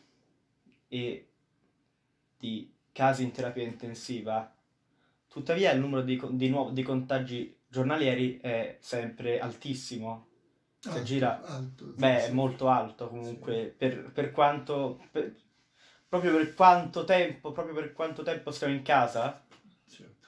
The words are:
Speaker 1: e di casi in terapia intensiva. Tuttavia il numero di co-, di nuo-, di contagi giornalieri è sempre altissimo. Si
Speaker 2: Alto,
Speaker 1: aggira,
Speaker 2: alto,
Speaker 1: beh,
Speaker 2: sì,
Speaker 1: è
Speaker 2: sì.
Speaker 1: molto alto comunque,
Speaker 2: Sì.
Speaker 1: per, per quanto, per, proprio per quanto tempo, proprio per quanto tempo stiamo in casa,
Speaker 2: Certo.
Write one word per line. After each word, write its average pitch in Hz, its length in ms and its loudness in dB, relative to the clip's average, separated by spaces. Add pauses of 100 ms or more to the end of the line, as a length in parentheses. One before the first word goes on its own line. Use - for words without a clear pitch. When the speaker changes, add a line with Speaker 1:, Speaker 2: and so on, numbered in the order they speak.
(880)
Speaker 1:
e 123 400 -6 (1080)
di 113 340 -8 (200)
casi 131 320 2
in 123 80 -2
terapia 123 320 -6
intensiva. 113 920 -6 (720)
Tuttavia 165 440 2
il 131 80 4
numero 135 240 0
di 127 140 0
co-, 127 120 -6
di 127 200 2
nuo-, 135 200 2
di 131 140 -2
contagi 127 840 -4
giornalieri 127 720 0
è 113 400 -4
sempre 120 600 -4
altissimo. 117 880 -8 (500)
Si - 120 -12
Speaker 2:
Alto, 160 100 -4
Speaker 1:
aggira, 123 440 0
Speaker 2:
alto, 131 420 -10 (100)
Speaker 1:
beh, 127 240 6
Speaker 2:
sì, 113 60 0
Speaker 1:
è - 20 0
Speaker 2:
sì. 127 60 -2
Speaker 1:
molto 131 360 2
alto 120 380 2
comunque, 120 600 -6
Speaker 2:
Sì. - 60 -18
Speaker 1:
per, 127 360 -2
per - 200 -4
quanto, 143 800 2
per, 131 240 -4 (760)
proprio 175 260 2
per 156 200 4
quanto 175 520 6
tempo, 165 460 2
proprio 165 220 -6
per 151 200 -6
quanto 160 280 -6
tempo 156 300 -6
stiamo 139 220 -2
in 135 100 -4
casa, 123 600 2 (460)
Speaker 2:
Certo. - 380 -20